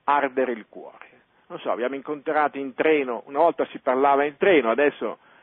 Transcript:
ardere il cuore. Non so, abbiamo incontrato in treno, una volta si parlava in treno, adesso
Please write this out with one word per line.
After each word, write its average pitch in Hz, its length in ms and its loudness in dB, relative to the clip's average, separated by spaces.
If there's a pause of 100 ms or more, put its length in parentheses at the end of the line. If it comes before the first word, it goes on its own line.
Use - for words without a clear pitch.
ardere 135 480 0
il 107 160 -10
cuore. - 560 -20 (240)
Non 170 120 -14
so, 127 120 -6
abbiamo 117 240 -2
incontrato 147 640 -4
in 139 160 -8
treno, 139 540 0
una 143 120 -8
volta 165 280 2
si - 120 -16
parlava 139 460 2
in 147 100 -6
treno, 156 340 4
adesso 127 500 0 (240)